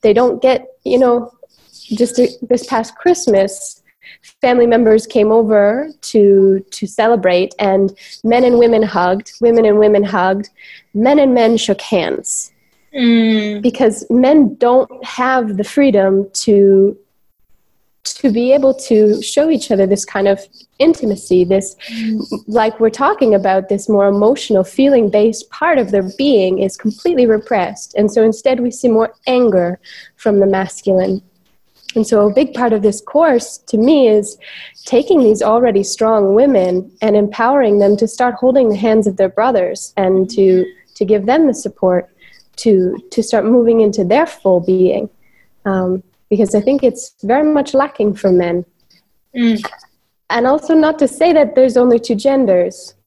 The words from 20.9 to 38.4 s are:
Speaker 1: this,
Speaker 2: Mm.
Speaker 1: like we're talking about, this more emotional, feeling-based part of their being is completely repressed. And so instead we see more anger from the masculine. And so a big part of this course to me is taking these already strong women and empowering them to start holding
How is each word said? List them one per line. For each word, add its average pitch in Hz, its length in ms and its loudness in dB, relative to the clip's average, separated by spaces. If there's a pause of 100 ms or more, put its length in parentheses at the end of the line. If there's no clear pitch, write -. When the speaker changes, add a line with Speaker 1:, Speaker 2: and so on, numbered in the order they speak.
Speaker 1:
this, 196 300 -2 (180)
Speaker 2:
Mm. 220 300 -6 (240)
Speaker 1:
like 220 340 -2
we're 226 100 2
talking 277 440 0
about, 190 340 -2
this 202 200 -6
more 202 180 2
emotional, 202 580 0
feeling-based 226 880 0
part 320 280 -2
of 202 120 -4
their 196 260 -2
being 196 420 0
is 196 180 -4
completely 247 500 -2
repressed. 214 680 -4
And 208 160 0
so 226 100 0
instead 247 380 0
we 240 100 -4
see 240 180 -4
more 220 260 0 (120)
anger 196 540 0 (360)
from 208 240 0
the 196 60 4
masculine. 190 760 -2 (720)
And 220 120 0
so 208 220 2
a 202 40 -2
big 254 220 0
part 233 180 -2
of 208 100 -2
this 208 180 -2
course 285 680 -2
to - 120 -4
me 262 300 4
is 208 300 -2 (460)
taking 294 360 0
these 214 220 2
already 220 400 0
strong 208 520 0
women 196 560 0 (120)
and 214 140 0
empowering 220 600 0
them 202 180 2
to 220 100 -2
start 240 300 -4
holding 254 320 2